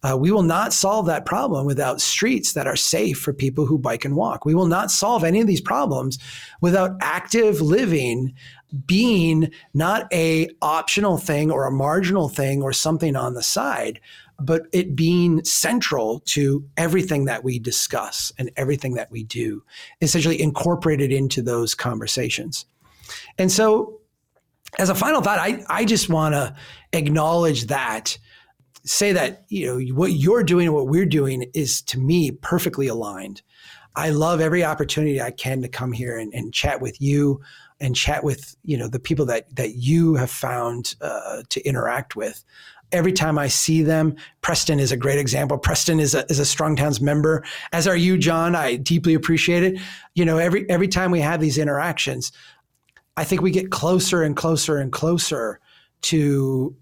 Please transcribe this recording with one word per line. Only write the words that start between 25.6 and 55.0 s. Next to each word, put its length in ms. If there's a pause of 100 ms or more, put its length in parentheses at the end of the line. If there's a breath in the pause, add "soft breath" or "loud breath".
I 160
just 240
wanna 440 (380 loud breath)
acknowledge 760
that, 500 (680 soft breath)
say 300
that, 340
you 180
know, 300
what 160
you're 320
doing 240
and 80
what 120
we're 180
doing 480
is, 300
to 140
me, 340
perfectly 560
aligned. 540 (540 loud breath)
I 140
love 320
every 240
opportunity 560
I 100
can 300
to 80
come 240
here 240
and, 160
and 200
chat 280
with 200
you 400 (380 loud breath)
and 160
chat 280
with, 400
you 140
know, 100
the 120
people 280
that, 280
that 200
you 400
have 140
found, 720
uh, 480
to 160
interact 500
with. 280 (480 loud breath)
Every 200
time 280
I 80
see 340
them, 340 (260 loud breath)
Preston 380
is 120
a 60
great 200
example. 400
Preston 420
is 140
a, 160
is 80
a 80
Strong 300
Towns 260
member, 420 (300 loud breath)
as 140
are 80
you, 240
John. 360
I 200
deeply 400
appreciate 480
it. 180 (320 loud breath)
You 120
know, 120
every, 320
every 180
time 220
we 120
have 200
these 160
interactions, 760 (840 loud breath)
I 60
think 180
we 80
get 220
closer 500
and 140
closer 420
and 140
closer 680 (440 soft breath)